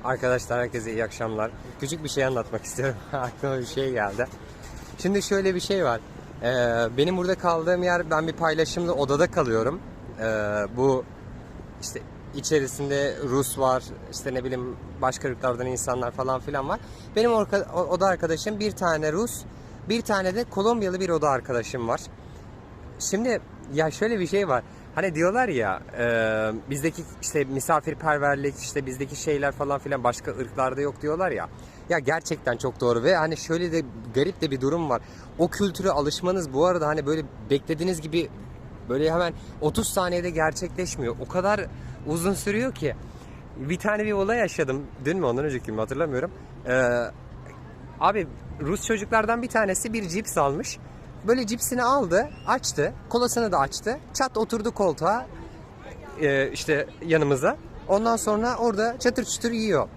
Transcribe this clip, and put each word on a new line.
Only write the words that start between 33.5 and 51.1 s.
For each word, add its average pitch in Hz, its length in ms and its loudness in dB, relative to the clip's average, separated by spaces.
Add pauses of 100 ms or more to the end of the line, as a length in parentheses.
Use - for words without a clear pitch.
de 160 120 0 (320)
garip 151 260 2
de 156 100 0
bir 131 100 -2
durum 151 280 2
var. 117 120 2 (360)
O 175 100 4
kültüre 190 420 0
alışmanız 156 640 0
bu 147 120 6
arada 175 220 4
hani 151 180 0
böyle 156 160 2 (280)
beklediğiniz 160 520 0
gibi 160 280 0 (600)
böyle 147 220 4
hemen 170 220 2 (280)
otuz 151 280 2
saniyede 180 400 0
gerçekleşmiyor. 156 880 -2
O 127 80 -8
kadar 190 380 2 (420)
uzun 170 260 2
sürüyor 214 420 0
ki. 135 200 -2 (600)
Bir 147 220 -2
tane 208 260 2
bir 214 60 0
olay 202 260 2
yaşadım. 143 480 0 (200)
Dün 175 140 2
mü 165 60 2
ondan 127 200 2
önceki 131 200 -2
gün 110 100 -4
mü 110 60 0
hatırlamıyorum. 135 500 0 (360)
Ee, 127 220 6 (1120)
abi 185 280 4 (340)
Rus 160 240 -2
çocuklardan 220 560 2
bir 240 80 -4
tanesi 220 440 2
bir 214 140 -2
cips 185 300 -2
almış. 147 420 0 (480)